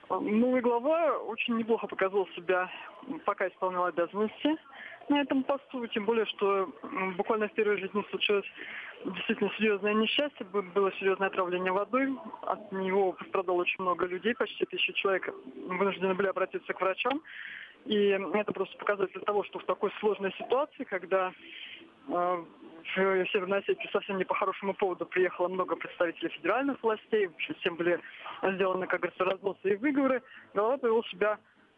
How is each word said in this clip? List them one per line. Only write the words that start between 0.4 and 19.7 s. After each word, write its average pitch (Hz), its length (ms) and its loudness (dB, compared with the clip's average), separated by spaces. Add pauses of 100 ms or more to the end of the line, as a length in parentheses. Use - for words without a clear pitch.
глава 247 580 2
очень 220 380 -2
неплохо 220 300 0
показал 190 500 0
себя, 180 340 0 (540)
пока 202 240 0
исполнял 180 380 -2
обязанности 196 680 0 (520)
на 285 120 4
этом 269 220 2
посту, 262 460 -4
тем 214 160 -2
более, 226 220 2
что, 196 420 0 (140)
м, 185 340 -4
буквально 214 320 0
в - 40 -14
первые 208 260 2
же 190 100 -4
дни 202 220 -2
случилось 202 340 0 (600)
действительно 196 540 -2
серьезное 208 360 2
несчастье, 220 520 0
бы-, 196 160 -2
было 185 300 2
серьезное 190 360 2
отравление 185 440 0
водой, 214 400 0 (300)
от - 300 -4
него 190 400 2
пострадало 180 500 0
очень 180 200 -2
много 180 240 0
людей, 185 280 -2
почти - 300 -2
тысяча - 300 -2
человек 190 340 0 (400)
вынуждены 185 460 0
были 196 140 2
обратиться 185 440 -2
к - 80 -6
врачам, 247 400 0 (640)
и 214 120 0 (380)
это 208 180 0
просто 190 260 -4
показатель 196 420 -2
того, 202 240 0
что - 140 -10
в 160 60 -12
такой 190 260 0 (100)